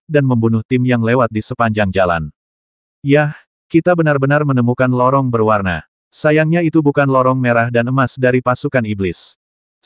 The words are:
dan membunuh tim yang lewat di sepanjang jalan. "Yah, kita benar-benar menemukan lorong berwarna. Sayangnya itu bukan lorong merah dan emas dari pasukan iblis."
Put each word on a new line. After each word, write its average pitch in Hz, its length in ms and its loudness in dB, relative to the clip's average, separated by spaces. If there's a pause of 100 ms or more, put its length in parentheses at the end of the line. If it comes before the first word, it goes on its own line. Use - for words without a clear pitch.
dan 143 220 0
membunuh 113 400 0
tim 127 160 0
yang 123 160 0
lewat 117 320 0
di 107 100 -4
sepanjang 107 480 -2
jalan. 87 380 -2 (720)
"Yah, 147 320 0 (380)
kita 175 260 2
benar-benar 147 480 0
menemukan 127 460 0
lorong 127 400 2
berwarna. 104 560 0 (240)
Sayangnya 156 500 0
itu 160 220 0
bukan 143 240 2
lorong 131 320 2
merah 117 320 0
dan 117 160 0
emas 131 320 -2
dari 127 240 0
pasukan 127 400 -2
iblis." 98 500 -6 (520)